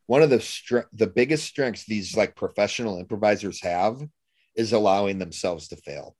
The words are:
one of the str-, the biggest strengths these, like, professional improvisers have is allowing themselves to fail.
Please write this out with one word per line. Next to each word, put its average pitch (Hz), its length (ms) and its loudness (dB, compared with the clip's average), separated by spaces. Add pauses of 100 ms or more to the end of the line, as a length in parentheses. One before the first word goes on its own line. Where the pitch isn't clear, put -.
one 131 160 4
of 156 80 8
the 120 100 6
str-, - 540 -4
the 104 140 2
biggest 135 380 2
strengths 123 400 -6
these, 98 300 -4
like, 110 200 0
professional 104 600 -2
improvisers 101 640 -2
have 98 400 -2 (540)
is 113 180 0
allowing 98 460 4
themselves 85 480 -6
to 80 80 -16
fail. 73 440 -14